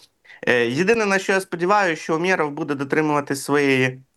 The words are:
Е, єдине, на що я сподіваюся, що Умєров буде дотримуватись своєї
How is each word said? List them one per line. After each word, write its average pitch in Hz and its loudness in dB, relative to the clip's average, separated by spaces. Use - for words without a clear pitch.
Е, 120 2
єдине, 190 0
на 196 2
що 190 -2
я 190 2
сподіваюся, 180 0
що 165 -2
Умєров 170 0
буде 143 -4
дотримуватись 143 -2
своєї 135 0